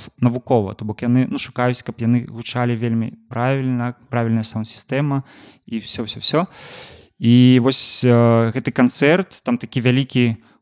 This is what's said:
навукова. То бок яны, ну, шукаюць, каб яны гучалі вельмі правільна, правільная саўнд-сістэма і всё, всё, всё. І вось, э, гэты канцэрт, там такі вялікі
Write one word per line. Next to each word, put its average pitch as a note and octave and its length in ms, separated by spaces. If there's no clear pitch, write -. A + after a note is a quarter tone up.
навукова. A#2+ 580
То - 100
бок G#2+ 180
яны, B2 260
ну, C#3+ 80
шукаюць, B2 460
каб - 180
яны A#2 240
гучалі A#2+ 520
вельмі A2+ 360
правільна, B2 680
правільная A2+ 360
саўнд-сістэма C3+ 760
і A2+ 120
всё, - 260
всё, G#2 160
всё. E3+ 260
І B2 400
вось, - 420
э, A#2 520
гэты - 180
канцэрт, D3 720
там - 140
такі - 260
вялікі B2 520